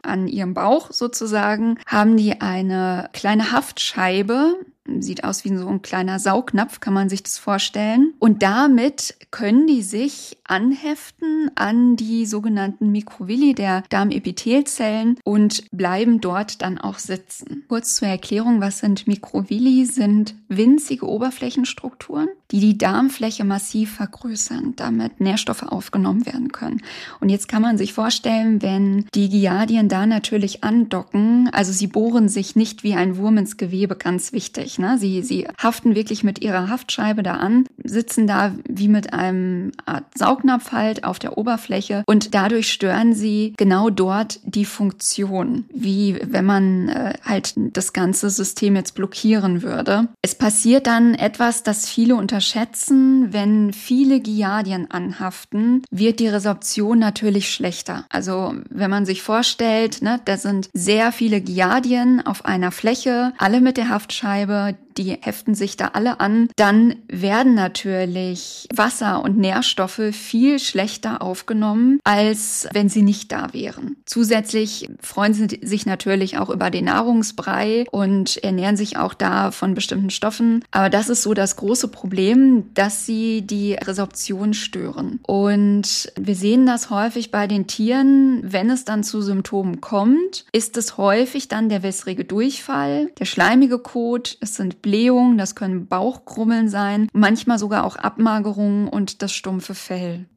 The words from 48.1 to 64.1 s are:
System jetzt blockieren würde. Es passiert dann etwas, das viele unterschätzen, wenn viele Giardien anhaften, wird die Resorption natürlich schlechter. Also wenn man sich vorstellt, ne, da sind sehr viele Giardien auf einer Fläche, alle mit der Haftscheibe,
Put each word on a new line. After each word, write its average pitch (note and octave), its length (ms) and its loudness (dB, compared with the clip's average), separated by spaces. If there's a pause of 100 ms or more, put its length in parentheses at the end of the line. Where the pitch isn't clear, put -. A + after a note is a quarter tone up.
System G3 460 0
jetzt F#3+ 180 -4
blockieren G3 680 0
würde. G#3+ 460 0 (140)
Es - 140 -4
passiert B3 500 4
dann A#3 280 6
etwas, A#3 480 0
das G#3 260 -2
viele A#3+ 260 2
unterschätzen, A#3+ 1200 2
wenn G#3 400 2
viele C4 480 2
Giardien G3+ 720 -2
anhaften, G3 1000 -2
wird A3 300 2
die A3+ 80 2
Resorption G#3 680 0
natürlich G#3 520 2
schlechter. - 580 -6
Also F#3 460 -4 (160)
wenn G3 200 -2
man G3+ 160 0
sich F#3+ 160 -4
vorstellt, A3+ 800 0
ne, A#3+ 220 -2
da G3 120 0
sind G3 360 -2
sehr G#3+ 400 2
viele G#3+ 280 2
Giardien B3 840 2
auf - 200 -4
einer F3+ 260 0
Fläche, B3 680 0
alle G#3 220 4
mit B3+ 160 4
der A#3+ 120 -2
Haftscheibe, G3+ 800 -2 (280)